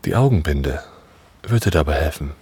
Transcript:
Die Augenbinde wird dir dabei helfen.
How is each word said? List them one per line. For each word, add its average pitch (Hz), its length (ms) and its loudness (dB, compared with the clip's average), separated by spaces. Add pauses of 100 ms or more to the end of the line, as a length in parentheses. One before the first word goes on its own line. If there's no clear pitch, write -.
Die 90 120 -2
Augenbinde 78 680 0 (600)
wird 113 220 0
dir 101 60 2
dabei 76 220 2
helfen. 73 480 -4